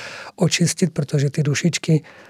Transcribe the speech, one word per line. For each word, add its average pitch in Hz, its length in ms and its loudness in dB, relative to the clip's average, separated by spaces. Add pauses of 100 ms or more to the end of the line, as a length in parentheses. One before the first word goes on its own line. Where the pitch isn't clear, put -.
(360)
očistit, - 560 0
protože 143 380 0
ty 156 120 -2
dušičky, 147 600 2 (280)